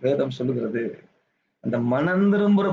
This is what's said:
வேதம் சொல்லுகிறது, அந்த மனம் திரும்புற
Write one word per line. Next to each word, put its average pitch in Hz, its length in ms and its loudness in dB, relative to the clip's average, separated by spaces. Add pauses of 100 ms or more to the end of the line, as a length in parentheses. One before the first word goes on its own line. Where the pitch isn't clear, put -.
வேதம் 139 300 0
சொல்லுகிறது, 120 520 -4 (840)
அந்த 120 140 -2
மனம் 165 540 2
திரும்புற 202 400 2